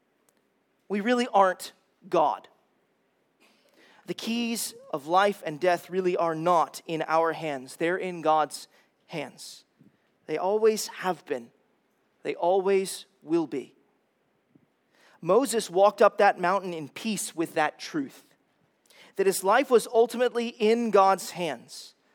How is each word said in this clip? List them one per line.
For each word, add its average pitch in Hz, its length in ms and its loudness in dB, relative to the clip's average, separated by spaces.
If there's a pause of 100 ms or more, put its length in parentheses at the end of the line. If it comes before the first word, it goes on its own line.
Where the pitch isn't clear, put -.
(880)
We 202 120 -2
really 240 320 0
aren't 190 400 2 (360)
God. 143 380 0 (1600)
The 180 60 -8
keys 233 600 -6 (180)
of 143 160 -8
life 196 380 2
and 151 140 -8
death 175 300 0
really 180 280 -2
are 165 180 0
not 160 520 0
in 160 200 -4
our 165 260 2
hands. 143 420 -8
They're 170 220 -2
in 180 240 -8
God's 156 460 0 (400)
hands. - 560 -14 (640)
They 156 120 -4
always 214 500 2
have - 380 -6
been. 120 240 -8 (760)
They - 120 -6
always 190 720 0 (160)
will 160 260 -2
be. 127 280 -10 (1500)
Moses 214 480 2
walked 196 320 4
up 202 160 4
that 202 220 4
mountain 180 340 -2
in 156 160 -10
peace - 440 -8
with 160 200 -4
that 151 260 -2
truth, - 460 -8 (920)
that 190 100 0
his 190 160 0
life 233 300 2
was 233 220 4
ultimately 233 560 0
in 226 420 0
God's 190 400 4
hands. - 640 -10 (220)